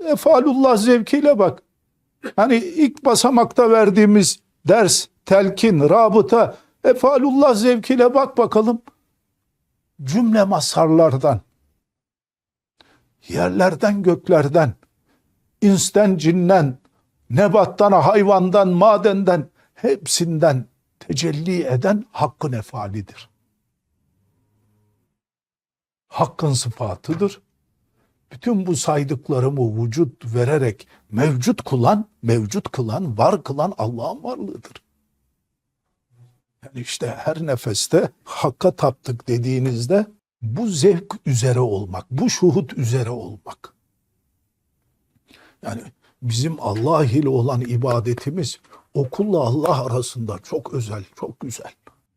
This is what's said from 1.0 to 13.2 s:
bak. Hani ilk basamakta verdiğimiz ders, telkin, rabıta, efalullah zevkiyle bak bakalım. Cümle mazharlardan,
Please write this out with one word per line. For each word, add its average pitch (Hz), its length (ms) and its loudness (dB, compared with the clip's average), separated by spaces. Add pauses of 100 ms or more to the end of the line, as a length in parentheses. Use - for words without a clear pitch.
bak. 180 240 0 (760)
Hani 233 200 2
ilk 294 480 -2
basamakta 240 680 2
verdiğimiz 208 680 4 (300)
ders, 202 380 2 (200)
telkin, 196 540 2
rabıta, 208 760 4 (280)
efalullah 262 720 4
zevkiyle 247 600 2
bak 269 240 0
bakalım. 226 440 0 (1200)
Cümle 214 420 2
mazharlardan, 156 960 2 (1900)